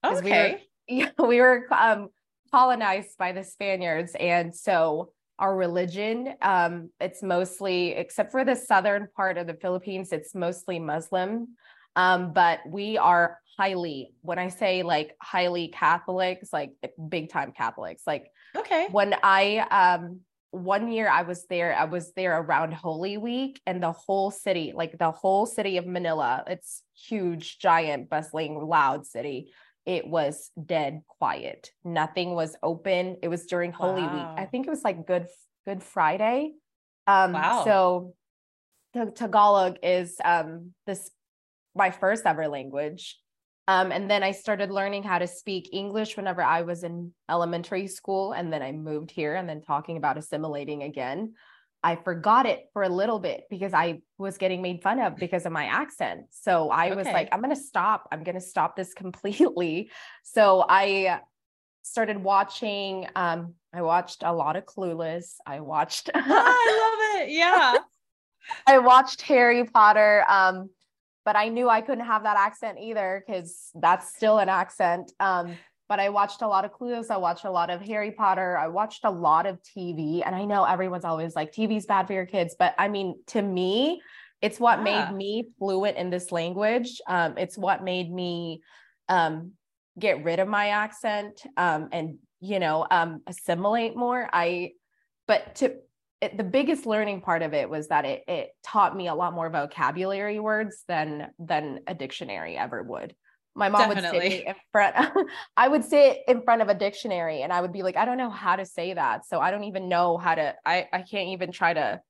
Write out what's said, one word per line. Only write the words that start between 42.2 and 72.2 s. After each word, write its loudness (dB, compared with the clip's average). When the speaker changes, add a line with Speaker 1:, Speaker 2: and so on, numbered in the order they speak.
Speaker 1:
ever 0
language. -8
Um, 4
and -4
then 2
I 0
started -4
learning -4
how 0
to -2
speak -8
English -6
whenever -4
I 2
was -8
in -10
elementary -2
school. -6
And -6
then -4
I -8
moved -8
here -4
and -6
then -10
talking -4
about -2
assimilating -8
again. -8
I 2
forgot 2
it -2
for -2
a 2
little 0
bit -6
because -6
I 0
was -8
getting -2
made -6
fun 0
of -2
because -4
of -4
my -4
accent. -4
So 0
I 2
was -4
Speaker 2:
Okay. -4
Speaker 1:
like, 0
"I'm 0
gonna -2
stop. -2
I'm -8
gonna -8
stop -2
this -8
<laughs> -16
completely." 0
So 6
I 4
started -2
watching, -2
um, -2
I -6
watched 0
a 0
lot 0
of -8
Clueless. -8
I -10
watched -4
<laughs> -4
Speaker 2:
Oh, 2
I 4
love -2
it. -10
Yeah. 6
Speaker 1:
I 12
watched 8
Harry 6
Potter, 8
um, 4
but 2
I 2
knew 0
I 6
couldn't -4
have 0